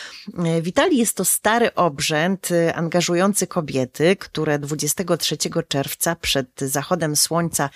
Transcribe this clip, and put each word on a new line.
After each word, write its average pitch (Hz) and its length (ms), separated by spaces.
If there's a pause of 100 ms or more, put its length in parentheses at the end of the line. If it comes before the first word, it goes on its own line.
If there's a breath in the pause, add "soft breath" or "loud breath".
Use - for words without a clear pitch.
(380 loud breath)
E, 165 240
w 170 60
Italii 285 300
jest 226 180
to 190 80
stary 220 500
obrzęd, 156 760
e, 170 240
angażujący 175 720
kobiety, 147 720
które 151 420
dwudziestego 151 580
trzeciego 160 460
czerwca 147 540
przed - 440
zachodem 151 560
słońca 160 600